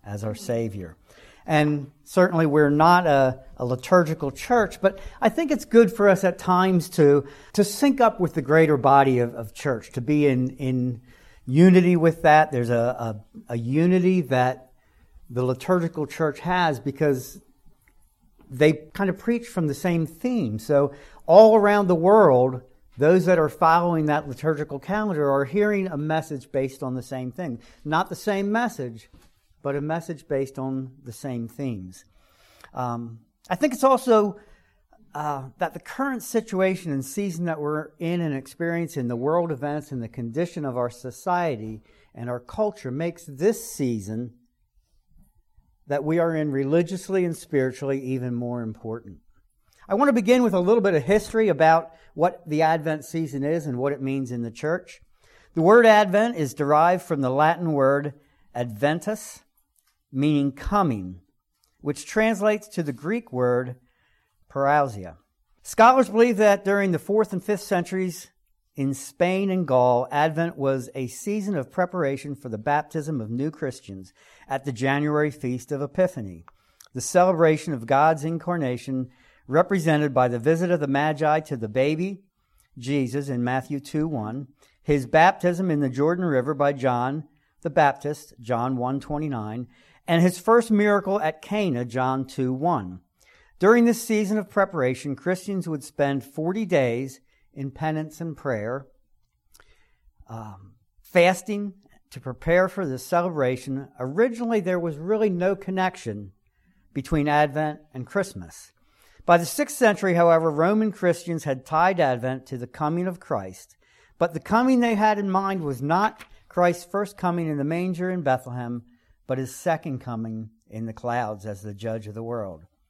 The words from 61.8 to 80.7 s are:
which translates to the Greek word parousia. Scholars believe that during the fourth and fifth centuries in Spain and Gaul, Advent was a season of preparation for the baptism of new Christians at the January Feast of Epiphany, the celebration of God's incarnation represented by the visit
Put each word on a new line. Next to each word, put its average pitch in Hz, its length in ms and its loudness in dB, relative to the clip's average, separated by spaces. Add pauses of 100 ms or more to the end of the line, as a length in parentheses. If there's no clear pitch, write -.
which 147 260 -8
translates 214 600 -2
to 170 160 -6
the 147 80 -6
Greek 196 400 -8
word 123 420 -2 (720)
parousia. 135 680 0 (480)
Scholars 240 440 6
believe 226 280 4
that 202 280 4
during 196 280 2
the 156 80 0
fourth 208 320 0
and 180 100 -6
fifth 202 200 -4
centuries 185 680 -4 (460)
in 139 180 -2
Spain 185 560 -2
and 185 160 0
Gaul, 123 460 4
Advent 156 440 0
was 135 380 -2
a 131 140 -6
season 202 480 -6
of 131 160 -6
preparation 147 640 -4
for - 120 -14
the 110 80 -8
baptism 147 640 -4
of 107 80 -8
new 127 220 -4
Christians 101 600 -12 (360)
at 135 160 -6
the 143 60 -4
January 143 640 0
Feast 127 400 -8
of 139 100 -6
Epiphany, 131 640 -4 (500)
the 127 60 -6
celebration 170 720 2
of 117 120 -6
God's 143 380 2
incarnation 139 840 -4 (400)
represented 151 680 0
by 127 140 4
the 120 100 -4
visit 165 320 0